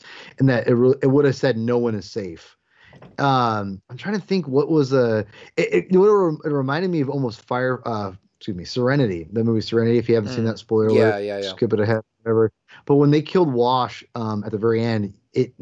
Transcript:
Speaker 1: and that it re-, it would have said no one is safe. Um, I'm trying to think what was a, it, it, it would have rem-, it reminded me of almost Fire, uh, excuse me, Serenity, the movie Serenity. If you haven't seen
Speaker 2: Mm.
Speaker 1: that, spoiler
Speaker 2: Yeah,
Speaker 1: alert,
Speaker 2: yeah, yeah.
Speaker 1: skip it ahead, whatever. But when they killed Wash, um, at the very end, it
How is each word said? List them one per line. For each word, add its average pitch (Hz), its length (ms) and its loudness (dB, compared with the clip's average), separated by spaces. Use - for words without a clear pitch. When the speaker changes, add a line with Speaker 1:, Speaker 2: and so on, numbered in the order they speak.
Speaker 1:
and 135 100 4
that 123 180 0
it 127 80 2
re-, 127 260 4
it 139 60 0
would 139 160 4
have 135 140 2
said 127 200 0
no 120 200 -2
one 120 180 -2
is 95 140 -10
safe. 90 480 -12
Um, 113 680 0
I'm 127 80 -16
trying 202 220 -6
to 156 60 -10
think 185 240 -4
what 139 200 0
was 147 220 2
a, 120 280 2
it, 160 180 -2
it, 175 180 0
it 185 60 4
would 190 100 6
have 214 100 6
rem-, 170 260 0
it 156 60 -4
reminded 143 420 -2
me 170 80 -2
of 135 100 -2
almost 131 320 -4
Fire, 123 460 -4
uh, 104 240 -6
excuse 98 180 -8
me, 87 80 -12
Serenity, 120 680 -2
the 113 140 -2
movie 113 160 0
Serenity. 117 360 0
If 117 120 0
you 117 60 4
haven't 113 180 0
seen 120 100 -2
Speaker 2:
Mm. 113 40 -2
Speaker 1:
that, 110 120 -4
spoiler 110 300 0
Speaker 2:
Yeah, 110 220 4
Speaker 1:
alert, 104 100 -4
Speaker 2:
yeah, 101 160 -4
yeah. 101 60 -6
Speaker 1:
skip 95 280 -4
it 107 80 2
ahead, 110 220 0
whatever. 113 280 2
But 143 100 2
when 143 160 6
they 151 100 4
killed 156 320 0
Wash, 123 500 0
um, 110 280 -4
at 113 80 -10
the 110 60 -4
very 113 260 0
end, 110 300 -2
it 127 280 -2